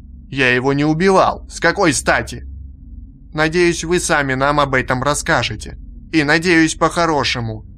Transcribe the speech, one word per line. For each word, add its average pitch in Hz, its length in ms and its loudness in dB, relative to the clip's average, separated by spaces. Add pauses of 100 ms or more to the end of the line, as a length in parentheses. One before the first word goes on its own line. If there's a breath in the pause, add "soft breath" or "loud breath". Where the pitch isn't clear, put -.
(280)
Я 131 240 2
его 127 200 2
не 143 120 0
убивал. 160 640 2
С - 120 -14
какой 170 320 2
стати?» 123 520 -2 (880)
«Надеюсь, 165 520 2
вы 170 160 0
сами 143 340 0
нам 143 240 2
об 135 160 2
этом 127 300 0
расскажете. 143 760 -2 (340)
И 156 120 2
надеюсь, 165 500 4
по-хорошему, 135 880 -2 (140)